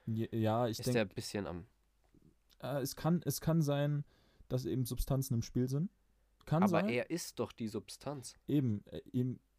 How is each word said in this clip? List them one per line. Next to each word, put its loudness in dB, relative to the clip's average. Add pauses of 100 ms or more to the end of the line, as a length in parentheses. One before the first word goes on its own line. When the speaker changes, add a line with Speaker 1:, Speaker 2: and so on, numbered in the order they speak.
Speaker 1:
Je-, -2
ja, 2
ich -4
Speaker 2:
ist -8
Speaker 1:
denk, 2
Speaker 2:
der 4
ein -2
bisschen -6
am -8 (960)
Speaker 1:
äh, -4
es -4
kann, 2
es 0
kann 4
sein, 2 (460)
dass -2
eben 0
Substanzen 0
im 2
Spiel 0
sind. 0 (560)
Kann 2
Speaker 2:
Aber 4
Speaker 1:
sein. 0
Speaker 2:
er 0
ist -4
doch -2
die -4
Substanz. -8 (120)
Speaker 1:
Eben, 2
äh, -10 (100)
ihm, 0 (200)